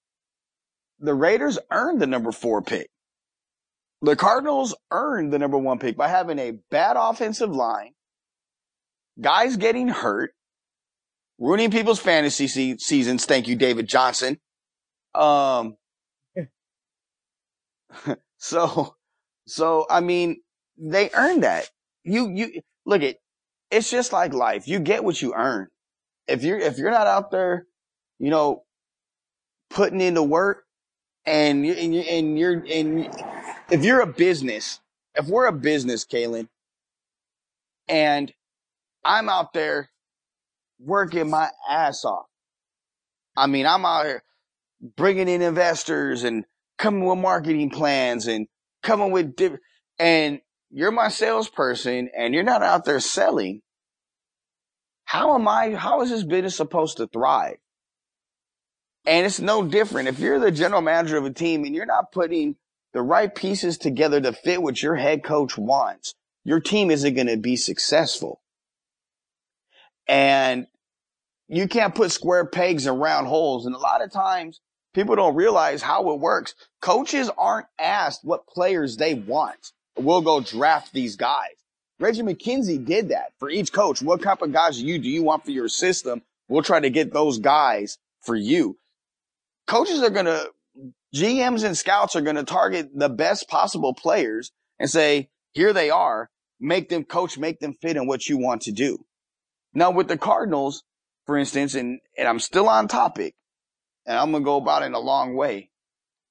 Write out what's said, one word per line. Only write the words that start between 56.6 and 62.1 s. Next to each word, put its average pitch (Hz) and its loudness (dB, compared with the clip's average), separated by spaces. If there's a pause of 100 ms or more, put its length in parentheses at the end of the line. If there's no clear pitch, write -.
to 113 -4
thrive? 117 0 (1500)
And 170 4
it's 196 -2
no 208 2
different. 208 0
If 131 -4
you're 269 2
the 214 4
general 175 2
manager 160 0
of 139 -2
a 139 -4
team 160 -2
and 143 -6
you're 196 -6
not - -2